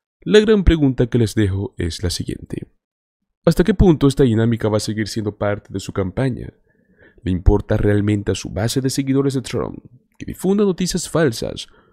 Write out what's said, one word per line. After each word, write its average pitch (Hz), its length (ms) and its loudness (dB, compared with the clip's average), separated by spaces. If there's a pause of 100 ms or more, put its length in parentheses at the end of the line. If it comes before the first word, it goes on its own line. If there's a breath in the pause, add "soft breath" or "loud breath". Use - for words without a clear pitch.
(220)
La 190 180 4
gran 214 240 4
pregunta 139 440 2
que 123 100 -2
les 117 180 0
dejo 98 420 -2
es 85 260 -6
la 87 60 -2
siguiente. - 640 -8 (760)
¿Hasta 170 180 4
qué 220 100 2
punto 165 340 6
esta 139 160 2
dinámica 110 460 2
va 107 80 2
a - 20 -2
seguir 107 300 -4
siendo 104 280 -6
parte 101 360 -6
de 98 60 -6
su - 120 -10
campaña? 101 640 -4 (680 soft breath)
¿Le 92 80 -2
importa 101 440 2
realmente 104 560 0
a 95 40 -4
su - 140 -10
base 113 320 -2
de 131 80 -2
seguidores 135 440 0
de 135 80 -4
Trump 73 380 -8 (380)
que - 80 -16
difunda 202 380 0
noticias 185 460 -2
falsas 120 580 -2 (240 soft breath)